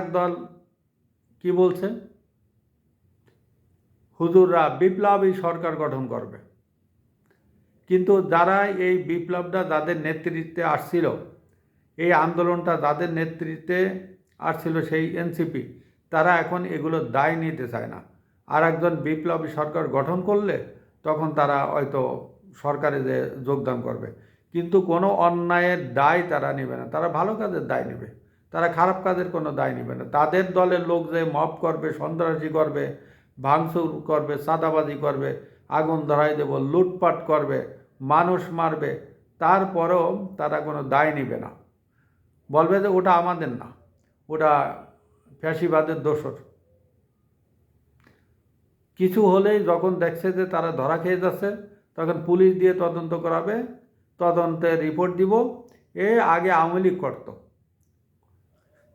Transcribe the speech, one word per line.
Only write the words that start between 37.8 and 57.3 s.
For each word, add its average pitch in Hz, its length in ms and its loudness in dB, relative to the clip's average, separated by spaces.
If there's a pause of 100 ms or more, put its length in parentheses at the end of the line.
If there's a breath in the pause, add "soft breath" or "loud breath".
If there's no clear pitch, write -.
মানুষ 175 280 4 (180)
মারবে, 151 320 -2 (500)
তারপরেও 175 640 2 (340)
তারা 147 180 -2 (100)
কোনো 147 140 -4 (120)
দায় 151 240 4
নেবে 120 260 -4
না। - 60 -12 (1000)
বলবে 160 340 4
যে 208 140 0
ওটা 185 140 4 (100)
আমাদের 165 300 -4 (100)
না, - 80 -18 (600)
ওটা 156 220 2 (880)
ফ্যাসিবাদের 160 680 0
দোসর। 147 300 -2 (2750 soft breath)
কিছু 185 220 2 (100)
হলেই 202 280 4 (100)
যখন 175 220 2 (120)
দেখছে 170 240 -2 (100)
যে 185 60 0 (100)
তারা 165 180 0
ধরা 156 320 0
খেয়ে 180 220 0
যাচ্ছে, 190 240 -2 (480 loud breath)
তখন 165 200 -2 (100)
পুলিশ 185 240 6 (100)
দিয়ে 185 120 6 (100)
তদন্ত 165 300 -4 (120)
করাবে, 165 300 -2 (640)
তদন্তে 170 500 2 (160)
রিপোর্ট 170 340 0
দিব। 190 140 4 (600 soft breath)
এ 190 140 0 (260)
আগে 180 240 2
আওয়ামী 170 260 2
লীগ 185 180 2
করত। - 240 -8 (1700)